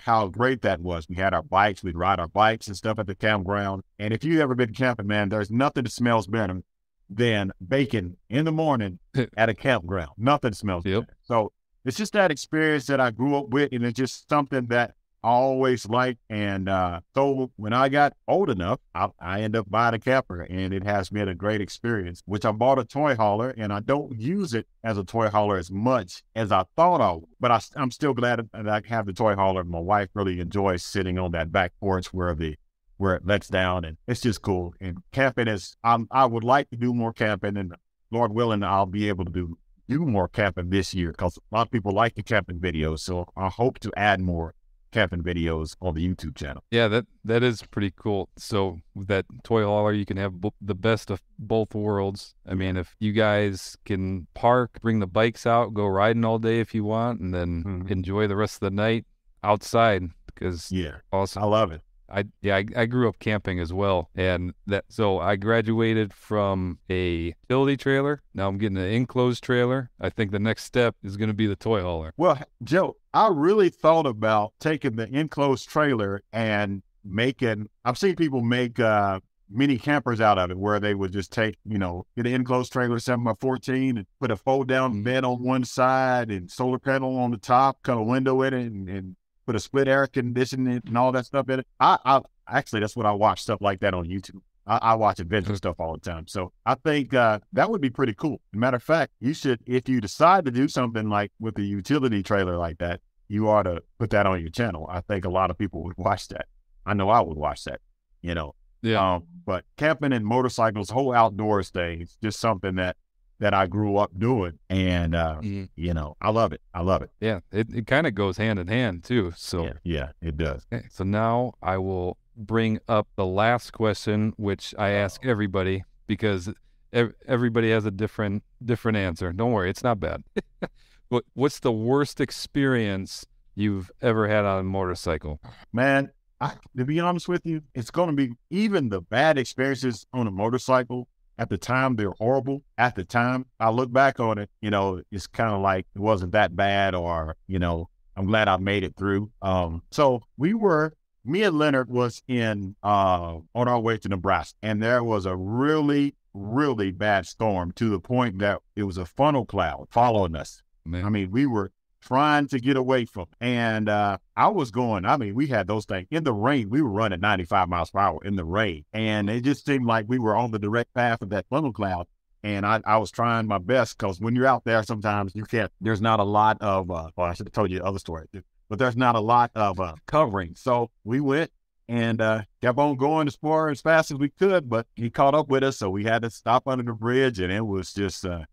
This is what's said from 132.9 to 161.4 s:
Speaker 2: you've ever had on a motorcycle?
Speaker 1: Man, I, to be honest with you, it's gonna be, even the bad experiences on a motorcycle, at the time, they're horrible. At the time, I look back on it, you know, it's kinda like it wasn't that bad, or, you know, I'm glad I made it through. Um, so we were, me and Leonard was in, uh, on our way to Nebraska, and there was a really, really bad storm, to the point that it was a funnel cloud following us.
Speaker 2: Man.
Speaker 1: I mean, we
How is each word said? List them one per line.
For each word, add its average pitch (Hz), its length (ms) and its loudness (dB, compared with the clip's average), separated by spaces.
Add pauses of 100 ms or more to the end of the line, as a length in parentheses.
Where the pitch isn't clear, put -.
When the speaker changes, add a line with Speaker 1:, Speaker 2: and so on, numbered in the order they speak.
Speaker 2:
you've 98 360 -2 (100)
ever 110 280 2
had 107 160 2
on 98 140 0
a 95 40 -2
motorcycle? 90 800 -4 (320)
Speaker 1:
Man, 139 360 2 (300)
I, 139 140 -6 (240)
to 127 80 -2
be 156 160 0
honest 175 260 -2
with 175 180 -2
you, 160 180 -4 (120)
it's 120 160 -8
gonna 170 220 0
be, 139 180 0 (180)
even 190 380 0
the 98 140 -2
bad 143 360 2
experiences 127 760 -2
on 123 140 0
a 98 40 -4
motorcycle, 123 800 0 (280)
at 117 120 -4
the 101 80 -2
time, 127 400 2
they're 101 140 0
horrible. 135 520 0 (140)
At 120 180 2
the 95 80 -6
time, 123 420 0 (140)
I 113 120 4
look 123 200 0
back 135 300 4
on 110 160 0
it, 104 120 -8 (120)
you 107 80 -2
know, 98 320 2 (100)
it's 98 160 -10
kinda 110 300 0
like 95 280 2 (100)
it 101 40 -8
wasn't 98 320 2
that 98 240 4
bad, 98 400 2
or, 82 400 -2 (120)
you 95 120 -2
know, 85 300 -2 (260)
I'm 98 120 -4
glad 107 200 4
I 95 80 6
made 95 300 0
it - 100 -10
through. 101 360 -2 (100)
Um, 90 500 -2
so 131 320 2 (140)
we 165 160 0
were, 160 400 2 (320)
me 170 180 0
and 175 140 2
Leonard 139 320 2
was 123 400 -2
in, 107 540 -2
uh, 92 560 2 (140)
on 123 140 0
our 120 140 2
way 110 160 0
to - 100 -8
Nebraska, 95 540 -2
and 107 200 -2
there 120 220 2
was 107 220 -2
a 92 100 -2
really, 143 800 0 (180)
really 107 580 -2
bad 98 340 0
storm, 92 480 -2
to 113 160 0
the 98 100 0
point 120 400 -2
that 101 200 0 (180)
it 107 60 -2
was 92 140 -4
a 90 80 -6
funnel 139 400 2
cloud 76 440 -4
following 107 480 2
us. - 260 -14 (200)
Speaker 2:
Man. 87 220 -4
Speaker 1:
I 104 40 -2
mean, 101 200 -2
we 123 160 2